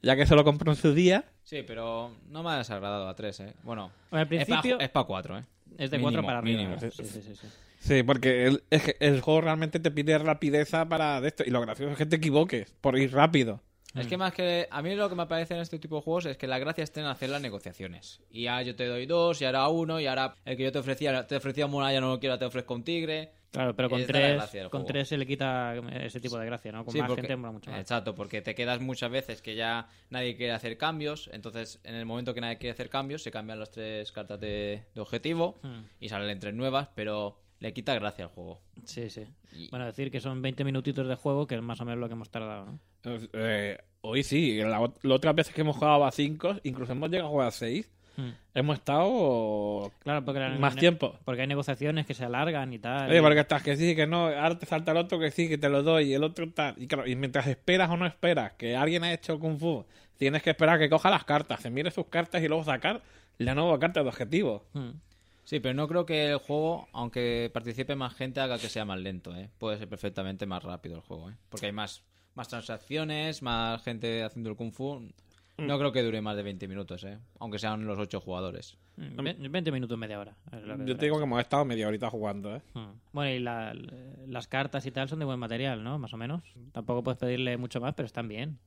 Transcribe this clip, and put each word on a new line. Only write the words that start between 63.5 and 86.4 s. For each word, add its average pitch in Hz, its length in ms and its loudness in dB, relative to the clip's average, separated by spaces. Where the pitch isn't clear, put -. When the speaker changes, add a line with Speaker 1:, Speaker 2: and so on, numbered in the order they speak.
Speaker 1:
nueva 156 240 4
carta 165 240 4
de 127 60 2
objetivo. 127 640 0
Speaker 3:
Hmm. 131 180 -6
Speaker 2:
Sí, 151 160 -4
pero 127 140 -2
no 147 160 0
creo 170 160 2
que 151 240 2
el 143 80 2
juego, 151 560 -2
aunque 120 600 -2
participe 120 420 -6
más 127 180 -6
gente, 131 260 -6
haga 127 200 0
que 110 100 -6
sea 107 160 -4
más 95 140 -4
lento, 92 360 -8
¿eh? 95 220 -12
Puede 107 220 -2
ser 107 100 -12
perfectamente 98 560 -6
más 90 180 -6
rápido 85 320 -10
el 82 60 -14
juego, 82 300 -14
¿eh? - 20 -16
Porque 107 160 -8
hay 101 80 -4
más, 104 280 -8
más 120 120 -12
transacciones, 151 920 -6
más 117 420 -2
gente 113 400 -4
haciendo 113 280 -8
el 107 40 -6
Kung 113 160 -8
Fu. 135 280 -8
Speaker 1:
Mm. 151 100 -4
Speaker 2:
No 143 100 0
creo 139 140 2
que 123 100 2
dure 113 200 0
más 107 160 -4
de 104 60 -4
veinte 98 260 -8
minutos, 92 340 -10
¿eh? 101 160 -14
Aunque 107 200 -8
sean 107 260 -2
los 104 140 -4
ocho 98 220 -6
jugadores. 90 560 -8
Speaker 3:
Mm, 139 240 -12
Speaker 1:
Am- 139 60 -4
Speaker 3:
ve-, 147 240 -8
veinte 160 220 -2
minutos, 120 260 -4
media 107 200 -8
hora, 101 180 -12
es 117 120 -14
lo 110 140 -10
que - 20 -8
Speaker 1:
Yo 131 60 -6
te 127 80 -2
Speaker 3:
dura - 100 -4
Speaker 1:
digo 151 120 2
Speaker 3:
eso. 156 40 2
Speaker 1:
que 151 60 0
hemos 120 160 0
estado 143 240 2
media 113 240 -2
horita 107 200 -2
jugando, 104 460 -6
¿eh? - 60 -12
Speaker 3:
Hmm. 107 200 -14
Bueno, 143 240 -2
y 123 40 -4
la, 117 360 -6
las 127 220 -10
cartas 135 380 -2
y 135 60 -8
tal 135 180 -4
son 160 100 -6
de 151 60 -2
buen 131 140 -2
material, 117 440 -4
¿no? 139 160 -6
Más 120 140 -10
o 117 40 -10
menos. 135 240 -6